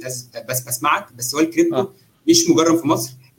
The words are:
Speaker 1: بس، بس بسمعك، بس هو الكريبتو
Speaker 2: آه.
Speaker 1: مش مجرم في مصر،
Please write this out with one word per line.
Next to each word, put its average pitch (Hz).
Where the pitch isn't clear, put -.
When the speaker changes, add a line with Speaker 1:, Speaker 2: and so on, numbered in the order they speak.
Speaker 1:
بس، -
بس 127
بسمعك، 156
بس -
هو 147
الكريبتو 165
Speaker 2:
آه. 123
Speaker 1:
مش 170
مجرم 160
في -
مصر، -